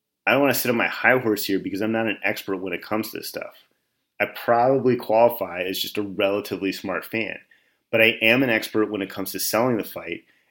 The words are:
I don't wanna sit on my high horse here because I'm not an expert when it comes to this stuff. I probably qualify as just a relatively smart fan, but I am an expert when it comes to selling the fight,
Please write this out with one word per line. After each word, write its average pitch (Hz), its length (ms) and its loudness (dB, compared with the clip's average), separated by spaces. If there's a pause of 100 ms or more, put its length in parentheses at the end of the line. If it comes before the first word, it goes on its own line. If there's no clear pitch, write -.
(260)
I 101 60 4
don't 135 100 4
wanna 135 120 4
sit - 160 -2
on 117 60 2
my 95 100 2
high 123 320 4
horse 110 260 0
here 98 140 0
because 92 220 -6
I'm 110 100 -2
not 113 160 0
an 107 160 -2
expert 98 360 -4
when 92 160 -6
it 85 80 -6
comes 107 280 -4
to 82 80 -12
this - 100 -12
stuff. - 260 -10 (680)
I 104 60 0
probably 123 680 2
qualify 107 680 2
as 92 180 -4
just - 180 -8
a 104 40 -2
relatively 98 680 -2
smart 92 340 -6
fan, 110 340 -6 (520)
but 113 100 4
I 113 220 6
am 120 220 6
an 123 60 2
expert 107 400 0
when 101 120 -4
it 95 80 -8
comes 98 220 -8
to 92 80 -6
selling 117 380 0
the 92 60 -4
fight, - 400 -12 (260)